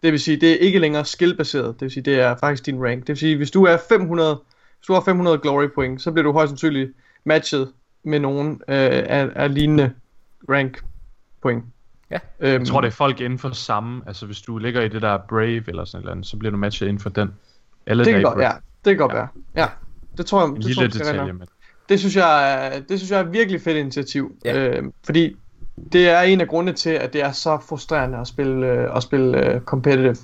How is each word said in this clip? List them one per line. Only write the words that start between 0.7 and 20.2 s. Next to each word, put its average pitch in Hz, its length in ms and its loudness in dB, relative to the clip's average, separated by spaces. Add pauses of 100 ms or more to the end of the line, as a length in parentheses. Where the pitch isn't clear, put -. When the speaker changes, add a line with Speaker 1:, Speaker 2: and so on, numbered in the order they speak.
Speaker 1:
længere 151 260 0
skill-baseret. 147 680 -2
Det - 80 -12
vil 131 100 -6
sige, 131 120 -10
det 139 160 2
er 123 160 4
faktisk 143 300 -2
din 131 200 -4
rank. 123 160 -2
Det - 80 -12
vil 147 80 -4
sige, 156 200 0
hvis 143 140 -4
du 190 120 6
er 170 140 6 (120)
fem 185 180 4
hundrede, 160 280 2 (420)
hvis - 100 -20
du 190 60 2
har 185 80 4
fem 185 140 2
hundrede 175 220 2
glory 143 380 0
point, 131 260 -4
så 170 100 -4
bliver 160 120 2
du 147 80 2
højst 151 180 2
sandsynligt 139 420 -2 (320)
matchet 151 480 0 (320)
med 151 160 0
nogen, 143 320 -2 (160)
øh, 143 80 -2 (320)
af, 139 280 0
af 139 180 0
lignende 147 400 2 (560)
rank 135 340 0 (580)
point. 117 240 -2 (460)
Speaker 2:
Ja. - 80 -6 (200)
Speaker 1:
Øhm, 135 200 2
Speaker 3:
Jeg 123 80 -4
tror, 131 140 2
det 123 60 0
er 113 40 -2
folk 135 300 -2
inden 123 180 -6
for 135 100 -8
samme. 120 580 -6
Altså, 104 180 -14
hvis 101 160 -14
du 113 160 -10
ligger 117 240 -2
i 113 60 0
det 107 140 -6
der 104 160 0 (120)
Brave 113 380 0
eller 87 180 -8
sådan 90 140 -14
et - 20 -14
eller 90 100 -12
andet, 90 160 -10
så 104 100 -8
bliver 110 140 -4
du 101 60 -4
matchet 101 300 -4
inden 101 120 -4
for 101 100 -8
den. 98 240 -4 (520)
Eller 117 180 2
Speaker 1:
Det 226 100 6
kan 196 100 4
Speaker 3:
der 131 60 4
Speaker 1:
godt, - 80 -2
Speaker 3:
i - 40 2
Brave. 127 60 4
Speaker 1:
ja. 110 60 0 (320)
Det 202 60 6
kan 196 60 4
godt 143 140 2
Speaker 3:
Ja. 113 60 -2
Speaker 1:
være. 113 100 -4 (280)
Ja. 160 120 0 (500)
Det 175 80 -8